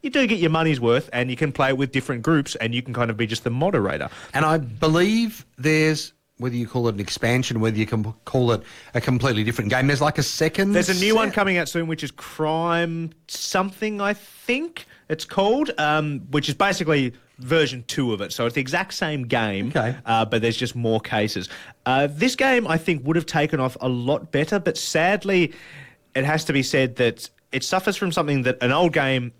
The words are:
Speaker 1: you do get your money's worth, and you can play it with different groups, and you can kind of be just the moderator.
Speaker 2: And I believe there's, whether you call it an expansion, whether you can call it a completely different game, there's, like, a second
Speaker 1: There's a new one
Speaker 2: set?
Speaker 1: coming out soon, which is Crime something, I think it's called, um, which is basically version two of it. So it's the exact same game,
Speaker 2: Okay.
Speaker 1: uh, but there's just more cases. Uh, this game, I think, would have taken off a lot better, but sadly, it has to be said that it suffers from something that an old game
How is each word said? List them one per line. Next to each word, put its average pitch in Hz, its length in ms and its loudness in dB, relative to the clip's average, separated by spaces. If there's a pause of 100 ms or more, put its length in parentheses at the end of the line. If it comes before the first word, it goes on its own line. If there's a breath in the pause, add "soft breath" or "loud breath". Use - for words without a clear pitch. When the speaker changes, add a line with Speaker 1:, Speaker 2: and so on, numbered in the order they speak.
Speaker 1:
you 269 60 -4
do 262 180 2
get 220 120 2
your 165 120 4
money's 160 280 2
worth, 120 340 2
and 123 180 -2
you 123 60 -4
can 147 140 0
play 135 180 2
it 131 80 2
with 135 140 0
different 127 300 -2
groups, 147 360 2
and 113 180 -2
you 123 80 0
can 127 100 -8
kind 120 160 0
of 107 80 -4
be 117 80 0
just 110 180 -6
the 123 60 0
moderator. 117 600 0 (240 loud breath)
Speaker 2:
And 156 120 2
I 156 120 4
believe 170 880 2 (120)
there's, 156 560 2 (240)
whether 123 180 -4
you 120 120 -2
call 120 220 0
it 107 60 -2
an 101 40 -6
expansion, 117 640 0
whether 110 160 2
you 107 80 2
can 110 180 -2 (220)
call 123 260 2
it 104 100 0 (320 loud breath)
a 120 80 0
completely 123 440 2
different 110 260 -2
game, 131 160 2
there's, 143 140 2
like, 147 160 2
a 147 60 2
second 190 500 0
Speaker 1:
There's 208 160 4
a 190 40 2
new 196 220 4
one 220 140 4
Speaker 2:
set? - 60 -6
Speaker 1:
coming 196 220 2
out 160 120 0
soon, 165 180 -2
which 160 160 -4
is 139 80 -8
Crime 165 1000 -2 (180)
something, 202 720 -4
I 202 120 0
think - 720 -6 (240 soft breath)
it's 156 160 -6
called, 226 520 0
um, 151 420 0 (120)
which 147 180 0
is 143 60 -4
basically 151 580 0 (260 soft breath)
version 131 480 0
two 123 260 -2
of 98 80 -4
it. 98 120 -6
So 120 120 -2
it's 117 100 -2
the 143 60 -2
exact 175 320 -4
same 151 340 -4
game, 110 420 0
Speaker 2:
Okay. 120 260 -2 (100)
Speaker 1:
uh, 113 200 2
but 110 160 0
there's 113 160 0
just 120 180 -4
more 113 240 0
cases. 107 480 -2 (380 loud breath)
Uh, 135 260 2
this 156 240 0
game, 147 320 2
I 160 100 2
think, 156 300 -2
would 160 80 2
have 165 100 0
taken 151 340 0
off 131 220 -2
a 127 80 -2
lot 127 420 -2
better, 160 280 0
but - 180 -2
sadly, 180 760 2 (600 loud breath)
it 135 120 0
has 156 200 0
to 156 80 -2
be 139 80 2
said 131 360 0
that 117 320 0 (220)
it 131 120 -4
suffers 185 320 0
from 185 160 -2
something 147 320 0
that 123 180 0
an 123 100 2
old 165 220 4
game 131 460 0